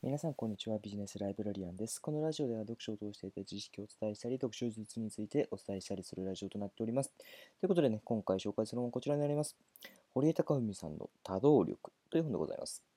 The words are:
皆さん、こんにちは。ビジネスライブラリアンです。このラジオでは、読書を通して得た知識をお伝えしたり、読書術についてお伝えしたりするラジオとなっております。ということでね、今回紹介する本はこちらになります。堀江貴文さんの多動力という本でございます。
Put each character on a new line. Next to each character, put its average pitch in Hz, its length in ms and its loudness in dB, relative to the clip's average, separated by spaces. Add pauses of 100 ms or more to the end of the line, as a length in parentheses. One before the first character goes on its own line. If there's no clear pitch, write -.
皆 135 120 0
さ 165 100 -2
ん、 143 60 -2
こ - 120 -4
ん 110 40 0
に 104 60 -4
ち - 140 -6
は。 107 80 0
ビ 104 100 -8
ジ 101 80 -8
ネ 101 120 -6
ス - 100 -12
ラ 98 120 -2
イ 98 40 -2
ブ 107 80 -4
ラ 208 80 0
リ 202 160 -4
ア - 20 -6
ン 90 80 -8
で 104 120 -4
す。 - 120 -8
こ 151 120 -4
の 151 100 0
ラ 156 80 2
ジ 156 140 -4
オ - 20 0
で 117 80 0
は、 110 60 -2
読 110 180 -6
書 - 140 -6
を 104 40 -4
通 104 160 -6
し - 60 -14
て - 80 -10
得 98 140 -8
た 98 40 -4
知 101 160 -8
識 - 200 -12
を 101 60 -6
お - 0 - (140)
伝 107 100 0
え 104 40 -4
し - 60 -16
た 120 80 -4
り、 127 80 0
読 127 180 -2
書 120 160 -2
術 110 300 -8
に 110 100 -4
つ - 100 -10
い 107 60 -4
て 143 240 2
お 101 60 -4
伝 98 220 -6
え - 20 -4
し - 80 -14
た 98 80 -4
り 92 80 -6
す - 100 -12
る 95 100 -4
ラ 95 80 -2
ジ 95 140 -6
オ - 20 -4
と 104 120 -6
な 101 60 -4
っ 98 40 -8
て - 140 -2
お - 20 -2
り 113 60 -2
ま 135 100 2
す。 - 80 -4 (480)
と - 60 -4
い - 20 4
う - 20 4
こ 185 60 8
と 170 80 8
で 139 60 8
ね、 110 160 2
今 113 180 2
回 95 160 4
紹 101 140 -2
介 110 160 0
す - 80 -6
る 123 60 0
本 123 80 -2
は - 20 -10
こ 127 80 0
ち - 80 -4
ら 147 80 4
に 147 40 2
な 147 60 2
り 147 80 2
ま 147 80 2
す。 - 140 -6 (580)
堀 135 140 6
江 160 40 6
貴 - 220 4
文 113 200 0
さ 85 120 -10
ん 76 100 -6
の - 140 -10 (140)
多 95 160 0
動 135 240 10
力 - 260 -6 (180)
と - 100 2
い - 20 4
う - 20 2
本 156 80 0
で 98 80 0
ご 78 80 2
ざ - 80 -4
い - 40 -8
ま - 80 -6
す。 - 180 -12 (120)